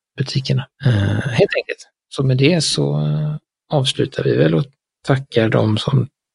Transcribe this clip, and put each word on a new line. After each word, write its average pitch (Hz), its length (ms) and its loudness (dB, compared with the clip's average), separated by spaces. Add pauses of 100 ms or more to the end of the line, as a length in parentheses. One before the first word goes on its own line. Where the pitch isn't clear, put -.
(180)
butikerna. 135 480 -4 (180)
Eh, 123 80 4 (280)
helt 127 360 0
enkelt. - 320 -8 (200)
Så - 140 -6
med 131 140 2
det 151 240 4
så, 147 400 -2
eh, 151 360 -2 (360)
avslutar 135 520 -2
vi 123 120 2
väl 156 180 2
och 151 100 0 (420)
tackar 135 420 0
de 110 300 2
som 123 300 0 (260)